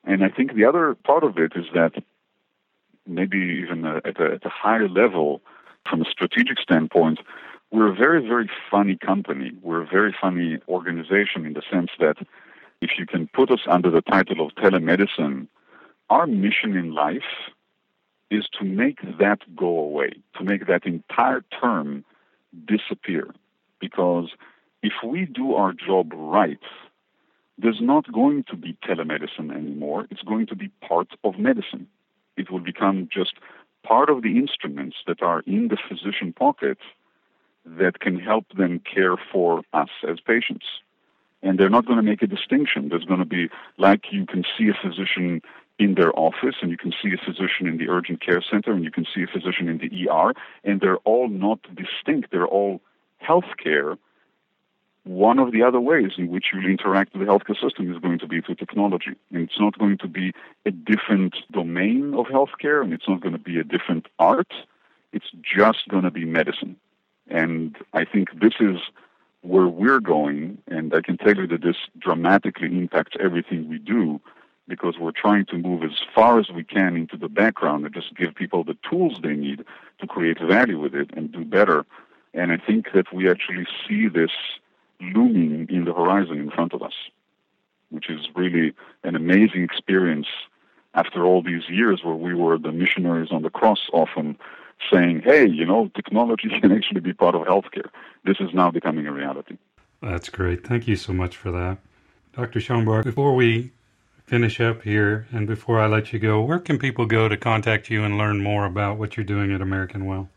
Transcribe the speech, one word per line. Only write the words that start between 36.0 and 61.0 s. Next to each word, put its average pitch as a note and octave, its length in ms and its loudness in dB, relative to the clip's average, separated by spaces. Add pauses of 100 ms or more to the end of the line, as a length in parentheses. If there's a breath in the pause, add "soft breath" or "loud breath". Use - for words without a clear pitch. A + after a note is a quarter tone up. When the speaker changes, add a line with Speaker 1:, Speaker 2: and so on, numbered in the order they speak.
Speaker 1:
pocket - 460 0 (880)
that F2 360 -2
can F2+ 180 -2
help G#2+ 260 -2 (120)
them F2 240 0
care F#2 360 0 (160)
for E2+ 300 2 (100)
us D2 160 0 (180)
as E2+ 140 -6
patients. - 460 -2 (760)
And F#2 160 0
they're G2 120 6
not A#2 160 4
gonna A#2 160 2
make G#2+ 200 2
a A2+ 40 2
distinction. G2 600 -2
There's E2+ 160 -4
gonna F#2 200 0
be, E2+ 240 -2 (300 loud breath)
like, G2 320 4
you F#3+ 160 -2
can F3+ 180 -4 (140)
see A2 100 4
a G2 60 2
physician F2+ 680 -4 (380 loud breath)
in G2+ 160 4
their E2 240 4
office, E2 420 0
and F2 100 -2
you E2+ 60 -4
can - 160 -6 (100)
see G2+ 120 -2
a - 100 -8
physician F2+ 420 -4
in D#2+ 120 -2
the D#2+ 100 -4
urgent F2 320 -2
care F2 220 2
center, G#2+ 300 0
and F2+ 120 0
you D#2 60 -6
can - 240 -4
see F#2+ 80 -2
a D#2+ 40 -2
physician F2+ 420 -4
in E2 100 -4
the E2+ 160 -8
E F2+ 140 -4
R, F2 260 4 (300 loud breath)
and G2 160 0
they're F#2 240 2
all A#2+ 240 2
not G2+ 320 -2 (140)
distinct. - 580 -4
They're F2 140 2
all G2 340 0 (420)
healthcare. D#2+ 760 0 (1080)
One G#2+ 340 4
of B2 140 2
the A2 100 4
other B2 180 6
ways B2 360 2
in F2+ 120 -4
which F2+ 240 -4
you'll F#2 120 -4
interact F#2+ 480 2
with G2 140 -4
the G#2 40 0
healthcare G2+ 300 2
system F2+ 320 -4
is E2+ 60 -10
going E2+ 220 -2
to E2 60 -10
be D#2+ 140 -4
through F2 140 -8
technology. G2 600 -2 (160)
And E2+ 120 -4
it's E2 180 -6
not G#2 180 2
going G2+ 200 2
to G2 100 -8
be F#2 240 -4 (320 loud breath)
a G#2 60 0
different F#2+ 680 0 (140)